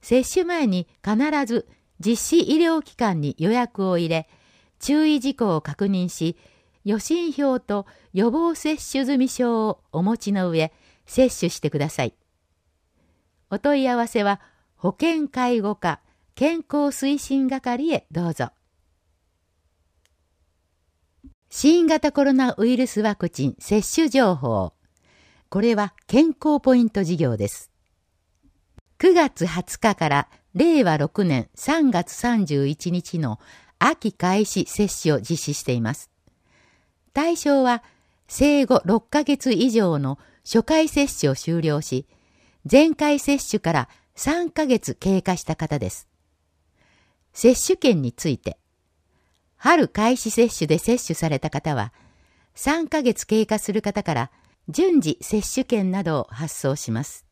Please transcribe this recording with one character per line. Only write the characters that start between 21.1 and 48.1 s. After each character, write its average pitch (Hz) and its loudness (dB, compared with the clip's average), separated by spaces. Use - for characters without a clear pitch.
新 330 4
型 302 2
コ 285 2
ロ 277 2
ナ 262 2
ウ 220 2
イ 247 2
ル 254 0
ス 214 -4
ワ 208 0
ク 175 -4
チ - -4
ン - -4
接 208 0
種 320 0
情 226 2
報。 113 -2
こ 196 -2
れ 233 2
は 208 -2
健 302 6
康 302 0
ポ 262 4
イ 247 4
ン 220 0
ト 202 -2
事 170 -2
業 127 0
で 101 -2
す。 - -12
九 359 6
月 294 2
二 170 -6
十 - -12
日 208 2
か 160 -2
ら 143 0
令 302 4
和 160 2
六 147 -2
年 131 0
三 302 0
月 175 -2
三 233 -2
十 143 -2
一 156 -4
日 175 -6
の 123 -4
秋 233 0
開 190 0
始 - -4
接 208 -2
種 160 0
を 143 0
実 156 -4
施 143 -6
し - -12
て 131 -2
い 120 -2
ま 113 -4
す。 - -20
対 330 0
象 285 2
は 240 0
生 285 2
後 - 2
六 214 0
ヶ 294 0
月 277 0
以 226 2
上 190 2
の 135 -4
初 226 2
回 320 2
接 285 2
種 143 2
を 127 -2
終 165 -4
了 151 0
し、 127 -6
前 302 6
回 294 0
接 285 0
種 - -4
か 165 -2
ら 135 -2
三 330 -2
ヶ 311 -2
月 233 0
経 190 0
過 185 -2
し - -12
た 165 -6
方 151 -4
で 95 -4
す。 - -16
接 240 6
種 - 0
券 208 2
に 120 -2